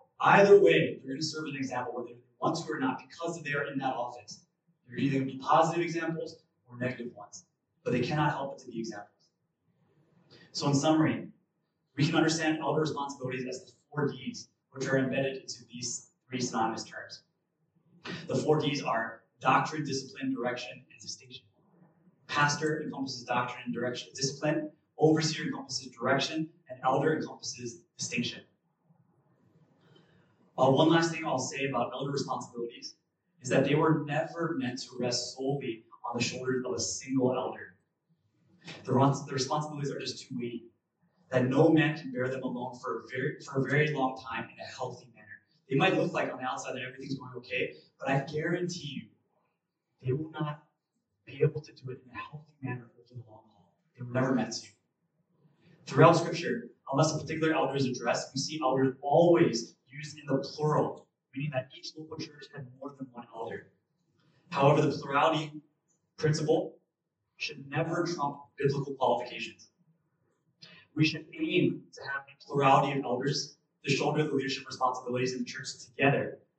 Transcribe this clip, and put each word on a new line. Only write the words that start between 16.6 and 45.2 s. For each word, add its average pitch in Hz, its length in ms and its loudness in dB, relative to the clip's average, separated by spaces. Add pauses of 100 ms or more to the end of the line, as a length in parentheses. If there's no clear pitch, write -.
terms. - 380 -16 (1040)
The 131 80 0
four 151 240 4
Ds 139 220 -2
are - 400 -2 (180)
doctrine, 143 440 2
discipline, 135 500 -6
direction, 120 380 -4
and - 280 -20
distinction. - 420 -16 (840)
Pastor 147 540 0
encompasses 123 420 -8
doctrine - 400 -4
and 120 100 -4
direction, 123 400 -6
discipline. - 560 -2 (280)
Overseer - 460 4
encompasses - 480 -8
direction, 135 560 0 (200)
and 127 160 -14
elder 156 340 2
encompasses - 640 -10 (180)
distinction. - 440 -6 (2250)
Uh, 131 120 6
one 156 200 8
last 165 220 4
thing 156 120 -6
I'll 135 140 -2
say 135 280 -4
about 139 280 -2
elder 143 160 -4
responsibilities - 840 -8 (440)
is 123 80 -12
that 135 160 4
they 143 100 2
were 156 320 4
never 160 520 -4
meant 123 220 -4
to - 80 -12 (100)
rest 120 380 -4
solely 135 480 -4 (240)
on 120 100 -6
the 120 40 0
shoulders 127 440 -4
of 117 80 -4
a 117 60 -4
single 127 540 0
elder. - 420 -8 (1080)
The 131 80 -2
res-, 135 320 4
the - 80 -10
responsibilities 139 600 -2
are 123 80 -6
just - 260 -10
too 135 120 -8
weighty, 120 260 -6 (640)
that 127 180 2
no 147 200 6
man 151 300 6
can 131 140 -10
bear 127 160 -2
them 131 140 -4
alone 123 360 -8
for 117 220 -6
a - 100 -18
very, 131 300 -4
for 135 200 -4
a - 80 0
very 147 240 2
long 131 340 -2
time 117 180 -8
in - 200 -16
a - 120 -14
healthy - 380 -10
manner. - 120 -20 (420)